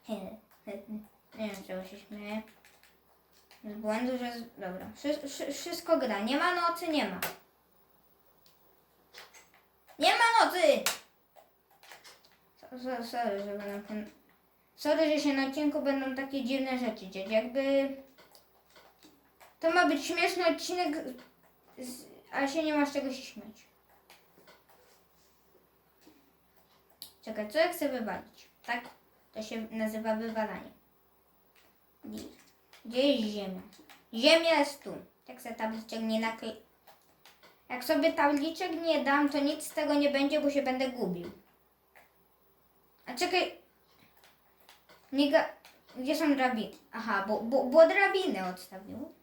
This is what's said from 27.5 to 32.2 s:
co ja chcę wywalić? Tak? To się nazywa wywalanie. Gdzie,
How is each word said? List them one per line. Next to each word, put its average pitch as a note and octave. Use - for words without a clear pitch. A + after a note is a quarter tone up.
co D4+
ja F4
chcę C#4
wywalić? A3
Tak? A#3+
To G#3+
się A3
nazywa A3
wywalanie. A3
Gdzie, G#3+